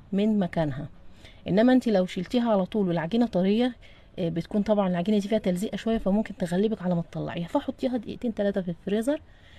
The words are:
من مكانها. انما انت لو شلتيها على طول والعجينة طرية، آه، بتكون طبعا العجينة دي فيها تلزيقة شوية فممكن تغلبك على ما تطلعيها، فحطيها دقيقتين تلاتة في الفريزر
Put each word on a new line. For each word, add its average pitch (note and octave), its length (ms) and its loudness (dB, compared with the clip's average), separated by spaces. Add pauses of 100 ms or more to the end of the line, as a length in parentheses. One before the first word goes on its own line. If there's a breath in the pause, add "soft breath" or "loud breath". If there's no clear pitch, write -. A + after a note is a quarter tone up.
(120)
من G#3 280 2
مكانها. D#3+ 480 -2 (600 loud breath)
انما B3+ 260 6
انت B3+ 140 4
لو F#3+ 180 4
شلتيها A#3 460 -2
على F#3+ 140 2
طول G3+ 220 0
والعجينة E3+ 380 0
طرية، A3 500 2 (440 loud breath)
آه، E3+ 100 -2
بتكون E3+ 320 -2
طبعا G3+ 260 2
العجينة F3+ 320 2
دي G3 80 -2
فيها A3 100 0
تلزيقة F#3+ 380 -2
شوية A3+ 220 -2
فممكن G#3 400 0
تغلبك G3 440 0
على F3 140 0
ما E3+ 60 0
تطلعيها، E3 460 -6
فحطيها C4 500 -2
دقيقتين A3+ 360 -6
تلاتة G3+ 280 0
في F3+ 80 -6
الفريزر A3 520 -2 (380 soft breath)